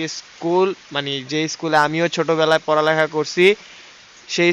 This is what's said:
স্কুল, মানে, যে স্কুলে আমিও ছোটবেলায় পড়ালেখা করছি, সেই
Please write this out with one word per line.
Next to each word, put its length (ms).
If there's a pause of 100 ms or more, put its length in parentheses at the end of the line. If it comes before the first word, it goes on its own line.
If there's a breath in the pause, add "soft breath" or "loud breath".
(160)
স্কুল, 520 (240)
মানে, 180 (200)
যে 180
স্কুলে 380
আমিও 220
ছোটবেলায় 580
পড়ালেখা 400
করছি, 400 (840 loud breath)
সেই 240